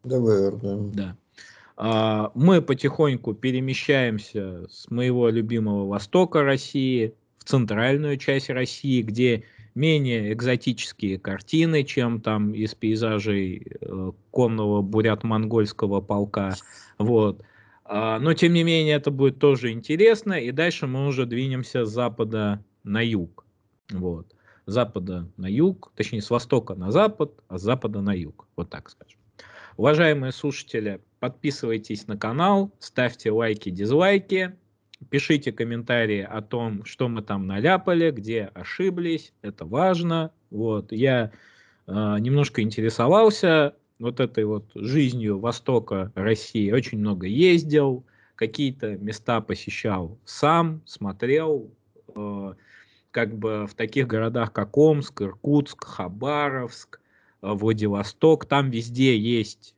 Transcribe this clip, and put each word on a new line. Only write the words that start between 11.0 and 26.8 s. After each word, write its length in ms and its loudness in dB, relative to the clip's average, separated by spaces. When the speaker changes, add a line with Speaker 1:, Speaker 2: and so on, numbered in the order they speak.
Speaker 2:
картины, 640 0
чем 380 -2
там 320 0
из 200 -4
пейзажей, 1040 -2
э, 320 -8
конного 500 2
бурят-монгольского 1200 0
полка. 540 -2
Вот. 460 2
А, 340 -2
но, 140 2
тем 200 4
не 100 4
менее, 320 4
это 160 0
будет 280 2
тоже 320 4
интересно, 600 4
и 180 -2
дальше 360 0
мы 200 -2
уже 180 0
двинемся 600 -2
с 40 -6
запада 720 -2
на 180 -2
юг. 440 -4
Вот. 420 -6
С 80 -8
запада 640 -4
на 100 -8
юг, 480 0
точнее, 260 -4
с 80 -14
востока 460 0
на 160 -4